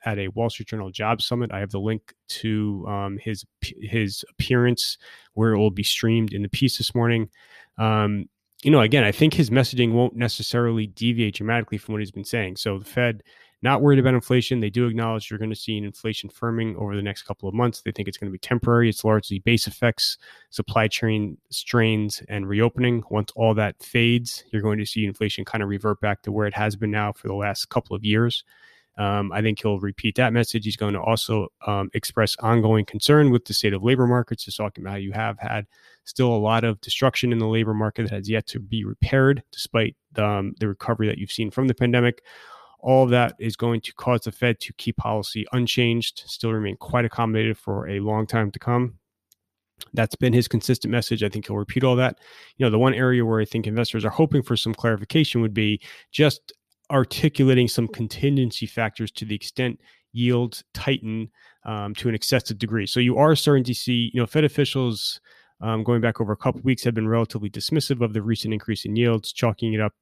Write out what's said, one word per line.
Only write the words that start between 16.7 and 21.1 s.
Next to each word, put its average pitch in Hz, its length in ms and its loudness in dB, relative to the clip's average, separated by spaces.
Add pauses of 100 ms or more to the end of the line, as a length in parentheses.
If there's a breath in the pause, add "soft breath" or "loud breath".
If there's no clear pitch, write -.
over 104 200 -4
the 101 60 -2
next 101 200 -6
couple - 260 -8
of 95 60 -6
months. 120 260 0
They 107 120 -6
think 95 160 -6
it's 95 100 -10
gonna 101 140 -8
be 92 60 -10
temporary. 117 500 2
It's - 160 -2
largely 107 340 2
base 113 300 2
effects, - 500 -2 (320 loud breath)
supply 110 380 0
chain 107 500 -2 (120)